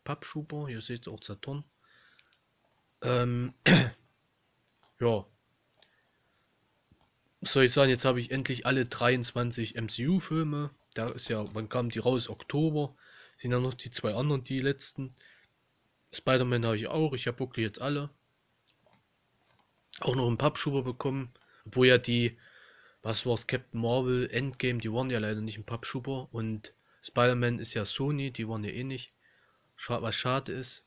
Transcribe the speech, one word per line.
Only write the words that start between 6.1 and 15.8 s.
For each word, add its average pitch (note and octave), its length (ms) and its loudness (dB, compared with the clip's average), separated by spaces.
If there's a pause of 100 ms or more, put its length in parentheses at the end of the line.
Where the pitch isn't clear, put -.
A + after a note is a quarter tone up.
Was - 120 -8
soll C3+ 140 6
ich A#2+ 60 2
sagen, C#3 160 6
jetzt B2+ 160 2
hab C3 120 4
ich A#2+ 160 -4
endlich C3+ 340 -4
alle C3 180 2
dreiundzwanzig A#2+ 920 -2
M-C-U-Filme. D3 960 -2 (240)
Da A2+ 160 -2
ist - 180 -12
ja, G#2 260 -4
wann G#2+ 140 -6
kamen A#2+ 220 -2
die A2+ 100 -4
raus? B2 280 2
Oktober. D3+ 680 0 (400)
Sind B2 160 -2
ja B2 80 2
noch B2+ 140 -2
die A#2+ 180 -12
zwei G#2+ 220 -2
anderen, C3+ 280 0
die C3+ 160 -4
letzten. C3+ 560 -4 (960)